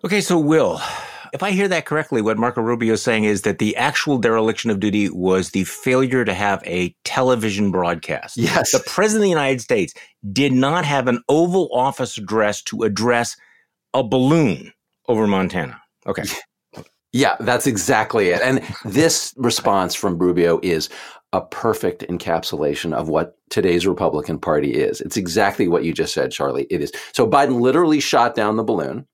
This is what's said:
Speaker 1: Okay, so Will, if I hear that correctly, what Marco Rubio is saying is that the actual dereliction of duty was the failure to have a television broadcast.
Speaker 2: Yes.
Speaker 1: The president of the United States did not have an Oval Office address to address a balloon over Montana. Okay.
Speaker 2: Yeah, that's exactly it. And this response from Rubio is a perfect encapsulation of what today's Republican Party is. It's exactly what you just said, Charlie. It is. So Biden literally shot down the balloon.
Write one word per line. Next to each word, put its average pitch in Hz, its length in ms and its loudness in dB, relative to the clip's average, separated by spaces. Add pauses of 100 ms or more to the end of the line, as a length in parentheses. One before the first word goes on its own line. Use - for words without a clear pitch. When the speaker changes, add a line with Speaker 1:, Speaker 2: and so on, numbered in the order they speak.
Speaker 1:
Okay, 196 160 0
so 180 180 2
Will, 147 420 4 (540)
if 143 80 -6
I 202 100 -2
hear 196 160 2
that 170 160 0
correctly, 147 380 -2
what 107 160 0
Marco 120 240 0
Rubio 113 320 2
is 104 80 -2
saying 110 220 2
is 104 180 2
that 104 160 0
the 107 180 0
actual 139 420 0
dereliction 113 520 0
of 98 100 -2
duty 101 300 2
was 92 400 0
the 95 140 0
failure 127 600 0
to 101 100 0
have 98 320 -2
a 90 280 -2 (100)
television 110 680 0
broadcast. 87 640 -4
Speaker 2:
Yes. 139 360 0
Speaker 1:
The 131 80 2
president 214 420 0
of - 20 4
the 196 60 4
United 135 300 0
States 104 340 0 (380)
did 131 200 2
not 143 320 2
have 139 220 0
an 120 220 0
Oval 170 440 2
Office 127 460 -2
address 104 440 0
to 110 200 -6
address 113 540 0 (580)
a 131 80 2
balloon 127 720 2 (360)
over 110 180 2
Montana. 95 540 -2 (260)
Okay. - 180 -6 (880)
Speaker 2:
Yeah, 123 280 2
that's 120 260 0
exactly 110 640 0
it. 87 120 2
And 131 200 0 (240)
this 143 500 0
response 107 580 0
from 90 240 -2
Rubio 87 440 2
is 80 260 -2 (460)
a 92 80 0
perfect - 680 -2
encapsulation 82 880 -4
of 80 140 -4
what 80 280 -2 (140)
today's 87 360 2
Republican 85 520 -2
Party 73 360 0
is. - 260 -2
It's - 160 -8
exactly 98 520 0
what 82 160 0
you 82 80 -2
just - 220 -4
said, 67 180 -2
Charlie. 69 380 -4
It 82 120 -2
is. 71 100 -8 (200)
So 123 160 2
Biden 139 320 4
literally 151 400 4
shot 120 340 2
down 107 220 0
the 110 80 0
balloon. 95 500 -4